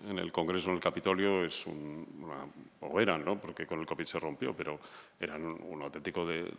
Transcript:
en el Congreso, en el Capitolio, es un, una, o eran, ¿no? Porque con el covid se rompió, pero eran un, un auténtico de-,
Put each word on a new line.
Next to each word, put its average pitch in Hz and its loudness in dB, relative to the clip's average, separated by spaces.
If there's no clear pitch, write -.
en 98 -2
el 87 0
Congreso, 90 2
en 90 4
el 85 0
Capitolio, 95 4
es - -4
un, 76 -6
una, 73 -8
o 76 2
eran, 90 6
¿no? 98 2
Porque 82 -6
con 80 -2
el 80 -2
covid 80 -2
se - -2
rompió, 71 -2
pero 76 -4
eran 78 -2
un, 82 -4
un 80 -6
auténtico 80 -2
de-, 85 0